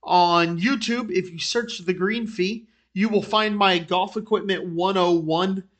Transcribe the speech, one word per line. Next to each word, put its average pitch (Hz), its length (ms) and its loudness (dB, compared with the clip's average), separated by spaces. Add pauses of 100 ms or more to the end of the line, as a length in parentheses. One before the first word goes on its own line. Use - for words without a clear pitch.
On 170 580 2
YouTube, 233 520 -2
if 180 200 -2
you 165 60 -16
search 226 480 -6
The 180 80 -2
Green 214 320 -2
Fee, 208 400 -4 (280)
you 196 160 0
will 208 120 2
find 214 340 0
my 196 220 4
Golf 180 400 -2
Equipment 196 480 -2
one 180 320 0
oh 175 140 4
one 170 540 0 (140)